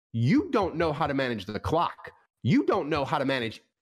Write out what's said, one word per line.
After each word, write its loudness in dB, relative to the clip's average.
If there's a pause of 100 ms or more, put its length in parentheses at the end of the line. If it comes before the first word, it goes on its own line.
(120)
"You 2
don't 0
know 0
how -2
to -2
manage -2
the -8
clock. -2 (320)
You 4
don't 0
know 0
how -2
to -2
manage -4 (220)